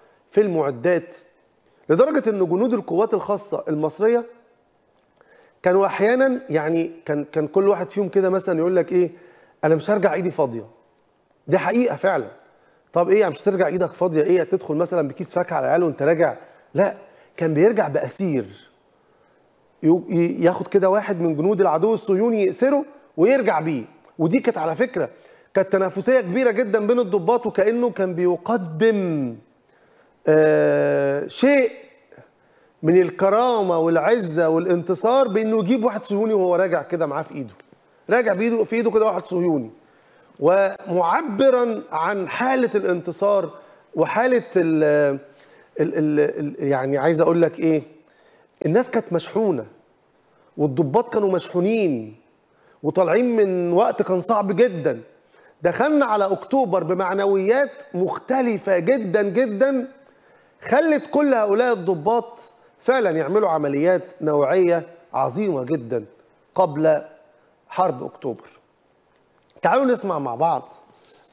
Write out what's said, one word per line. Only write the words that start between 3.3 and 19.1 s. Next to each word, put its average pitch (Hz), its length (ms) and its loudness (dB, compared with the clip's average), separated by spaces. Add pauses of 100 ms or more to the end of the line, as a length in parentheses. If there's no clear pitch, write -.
المصرية 190 560 0 (1400)
كانوا 190 240 4
أحيانا، 247 540 2 (100)
يعني، 160 400 0 (140)
كان، 147 200 -4
كان 156 220 -4
كل 196 220 2
واحد 180 220 -2
فيهم 196 180 -4
كده 190 220 2
مثلا 180 280 -2
يقول 180 180 0
لك 170 160 0
إيه، 180 180 2 (540)
"أنا 156 100 4
مش 160 160 -4
هرجع 190 240 2
إيدي 180 160 -2
فاضية." 120 360 -4 (840)
دي 180 100 2
حقيقة 220 380 0
فعلا. 156 340 -2 (600)
طب 175 160 0
إيه، 202 120 4
يعني، 180 120 2
مش - 100 -12
هترجع 190 240 2
إيدك 170 260 -2
فاضية 165 300 0
إيه؟ 175 200 2
تدخل 185 320 -4
مثلا 165 340 -2
بكيس - 260 -10
فاكهة 175 220 -2
على 135 100 -2
العيال 160 160 2
وأنت 143 200 -2
راجع؟ 156 340 2 (380)
لا، 185 220 0 (400)
كان 160 180 -2
بيرجع 196 340 2
بأسير، 127 840 -4 (1120)